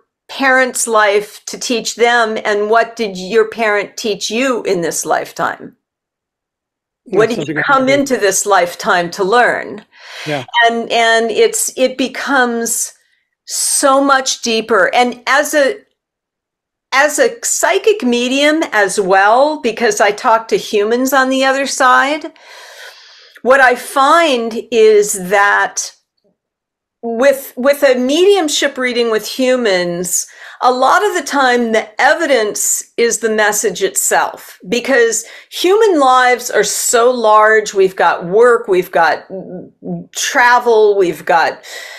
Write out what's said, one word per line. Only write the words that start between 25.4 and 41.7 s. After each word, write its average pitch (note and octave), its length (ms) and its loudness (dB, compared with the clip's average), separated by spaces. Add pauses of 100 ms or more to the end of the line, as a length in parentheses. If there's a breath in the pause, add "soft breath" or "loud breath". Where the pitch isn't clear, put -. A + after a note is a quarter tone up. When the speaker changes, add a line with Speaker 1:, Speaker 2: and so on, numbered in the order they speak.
Speaker 1:
with, A#3+ 540 0
with C#4 260 0
a C4 160 4
mediumship D4+ 800 2
reading A#3+ 320 -2
with G#3+ 160 -2
humans, F#3 1040 -2 (340 loud breath)
a A#3+ 80 4
lot C4+ 340 2
of F#4+ 100 0
the F4+ 80 -2
time B3 500 0
the - 280 -4
evidence C4+ 840 0 (120)
is A#3 220 0
the A3+ 120 -4
message G3+ 520 -2
itself, - 880 -4
because A#3 560 0 (260 loud breath)
human G4 480 2
lives B3+ 520 2
are G#3+ 120 2
so A#3 480 0
large. G#3+ 640 2
We've F#3+ 220 2
got F3 300 0
work, A#3 420 2
we've F3+ 240 -2
got D#3+ 320 0 (880)
travel, A#3 840 2
we've E3+ 280 -2
got D#3+ 400 0 (340 loud breath)